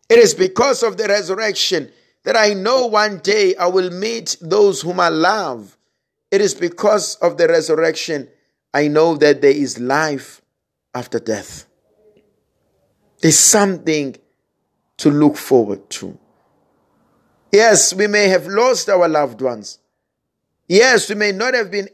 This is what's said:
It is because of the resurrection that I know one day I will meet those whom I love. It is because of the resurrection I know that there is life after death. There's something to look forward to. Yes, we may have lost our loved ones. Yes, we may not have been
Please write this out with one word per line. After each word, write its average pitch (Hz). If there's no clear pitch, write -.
It 226
is 233
because 214
of 214
the 214
resurrection 190
that 220
I 214
know 240
one 214
day 190
I 175
will 185
meet 208
those 196
whom 180
I 175
love. 160
It 196
is 190
because 196
of 170
the 160
resurrection 160
I 147
know 156
that 147
there 143
is 139
life 139
after 120
death. -
There's 160
something 160
to 151
look 147
forward 110
to. -
Yes, 208
we 196
may 208
have 180
lost 220
our 180
loved 143
ones. 120
Yes, 220
we 208
may 208
not 233
have 220
been 196